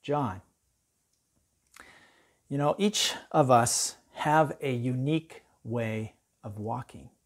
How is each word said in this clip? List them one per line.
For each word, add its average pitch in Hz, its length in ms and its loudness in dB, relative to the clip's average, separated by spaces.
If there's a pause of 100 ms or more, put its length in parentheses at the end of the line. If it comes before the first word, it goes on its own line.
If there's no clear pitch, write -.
John. 131 400 -4 (2000)
You 139 80 -4
know, 147 200 2
each 208 360 0 (180)
of 143 200 4
us - 440 4 (180)
have 156 480 2
a 135 100 -2
unique 127 720 -2 (200)
way 110 520 -6 (280)
of 104 140 -12
walking. 117 520 -10 (160)